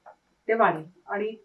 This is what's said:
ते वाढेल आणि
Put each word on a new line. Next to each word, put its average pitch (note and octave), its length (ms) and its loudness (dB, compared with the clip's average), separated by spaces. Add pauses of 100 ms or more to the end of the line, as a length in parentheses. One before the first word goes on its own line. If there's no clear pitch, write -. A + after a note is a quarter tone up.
(480)
ते A3 60 2
वाढेल E3+ 320 2 (200)
आणि G#3+ 400 -6